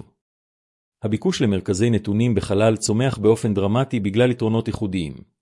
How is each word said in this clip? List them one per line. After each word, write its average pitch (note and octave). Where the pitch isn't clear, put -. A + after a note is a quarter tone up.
הביקוש A2
למרכזי G2+
נתונים G#2+
בחלל G#2
צומח A#2+
באופן A2
דרמטי G#2+
בגלל G#2+
יתרונות A2+
ייחודיים, F#2